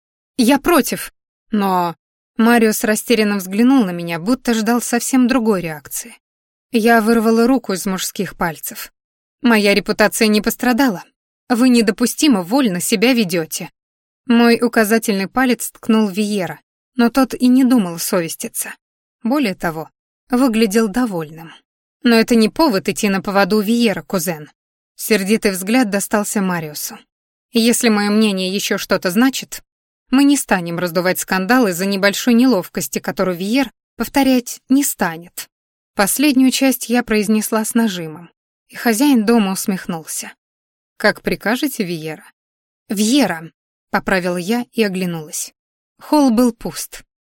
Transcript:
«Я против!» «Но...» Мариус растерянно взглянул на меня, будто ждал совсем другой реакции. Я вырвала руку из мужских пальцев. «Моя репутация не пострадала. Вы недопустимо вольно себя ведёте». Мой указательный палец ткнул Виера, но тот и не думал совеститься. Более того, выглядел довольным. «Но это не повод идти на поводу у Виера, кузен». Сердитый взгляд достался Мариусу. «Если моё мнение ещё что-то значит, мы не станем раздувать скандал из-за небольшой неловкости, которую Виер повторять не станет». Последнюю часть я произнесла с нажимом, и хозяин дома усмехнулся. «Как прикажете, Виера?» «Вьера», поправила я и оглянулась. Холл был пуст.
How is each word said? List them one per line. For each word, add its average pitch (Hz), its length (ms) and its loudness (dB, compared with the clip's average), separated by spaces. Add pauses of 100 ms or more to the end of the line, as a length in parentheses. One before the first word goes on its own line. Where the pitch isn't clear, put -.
(360)
«Я 262 220 4
против!» 277 540 0 (380)
«Но...» 185 440 0 (420)
Мариус 226 480 2
растерянно 214 520 0
взглянул 214 480 2
на 185 60 -2
меня, 170 280 -6
будто 233 360 -2
ждал 220 260 0
совсем 247 480 0
другой 220 320 0
реакции. 165 560 -12 (560)
Я 233 280 4
вырвала 226 460 2
руку 254 260 0
из 190 140 -6
мужских 190 500 -6
пальцев. - 560 -8 (500)
«Моя 208 320 4
репутация 208 540 0
не 214 120 2
пострадала. 240 640 0 (440)
Вы 247 200 2
недопустимо 233 760 2
вольно 190 380 0
себя 226 320 0
ведёте». 175 580 -4 (560)
Мой 233 340 4
указательный 220 640 0
палец 247 440 -2
ткнул 220 380 0
Виера, 190 520 -4 (340)
но 240 160 2
тот 262 240 0
и 254 140 2
не 254 160 6
думал 202 340 2
совеститься. - 760 -6 (480)
Более 233 320 -2
того, 160 360 -8 (380)
выглядел 226 600 2
довольным. 165 640 -6 (500)
«Но 240 120 4
это 226 200 2
не 220 140 4
повод 226 400 0
идти 208 200 -2
на 196 120 0
поводу 196 360 0
у 214 40 2
Виера, 214 420 0
кузен». 160 480 -6 (440)
Сердитый 208 560 0
взгляд 196 400 -2
достался 208 500 -2
Мариусу. 175 580 -6 (540)
«Если 233 360 2
моё 208 220 0
мнение 196 440 0
ещё 202 240 -4
что-то 190 320 -4
значит, 247 520 -2 (480)
мы 269 140 4
не 285 120 4
станем 170 420 -4
раздувать 180 400 -2
скандал 196 500 0
из-за 180 180 -2
небольшой 202 480 0
неловкости, 220 680 0
которую 185 360 -2
Виер 214 340 -2 (260)
повторять 254 720 0
не 277 160 4
станет». 170 640 -6 (460)
Последнюю 262 560 2
часть - 380 -2
я 240 140 0
произнесла 214 640 -2
с - 100 -8
нажимом, 175 560 -4 (380)
и - 80 -20
хозяин 233 500 2
дома 214 260 2
усмехнулся. - 800 -8 (640)
«Как - 240 0
прикажете, 226 640 -4
Виера?» 160 400 -8 (640)
«Вьера», 202 640 0 (400)
поправила 185 460 -2
я 214 360 -4
и 226 100 -2
оглянулась. 180 680 -6 (460)
Холл 285 320 2
был 233 220 2
пуст. - 500 -12 (360)